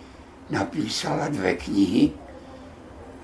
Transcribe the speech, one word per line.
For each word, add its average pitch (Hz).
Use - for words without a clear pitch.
napísala 151
dve 92
knihy, 101